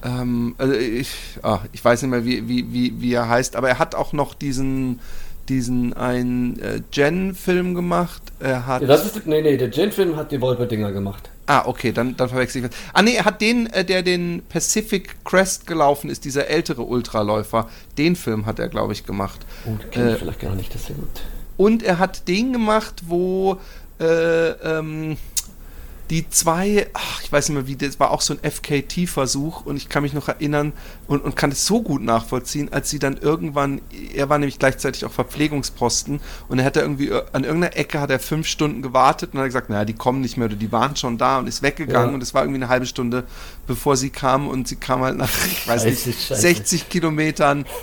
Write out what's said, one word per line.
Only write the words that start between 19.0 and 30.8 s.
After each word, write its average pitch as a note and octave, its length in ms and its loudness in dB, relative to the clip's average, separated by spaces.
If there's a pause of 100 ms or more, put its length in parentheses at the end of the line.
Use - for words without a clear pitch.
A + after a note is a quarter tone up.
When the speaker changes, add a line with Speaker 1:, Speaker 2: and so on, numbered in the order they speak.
Speaker 1:
gemacht. G2 400 -4 (180)
Speaker 2:
Oh, A#2 60 -4 (100)
den - 120 -12
kenn A#2+ 160 2
ich A2+ 60 4
Speaker 1:
Äh, - 40 -2
Speaker 2:
vielleicht - 220 -6
gar F#2+ 160 -4
nicht, F#2+ 180 -4
das - 80 -6
ist - 60 -8
ja - 80 -8
gut. D3+ 120 -4 (480)
Speaker 1:
und A3 280 4
er F3+ 160 2
hat F#3 260 -2
den A3 260 2
gemacht, G#3+ 540 0
wo, F#3 520 0 (420)
äh, E3 500 4
ähm, D#3 680 -4 (920)
die D#3+ 220 0
zwei, F#3+ 640 4
ach, - 300 -6
ich - 80 -4
weiß C#3+ 160 4
nicht D3+ 80 0
mehr C3 100 -2
wie, C#3 80 -4
das C#3 240 -4
war C#3 140 6
auch C#3+ 80 2
so - 120 0
ein C#3 80 -4
F-K-T-Versuch D3 1300 -2
und C#3+ 100 -4
ich - 120 -8
kann D3 160 0
mich C3+ 100 -2
noch D3 140 -4
erinnern D3 440 0 (360)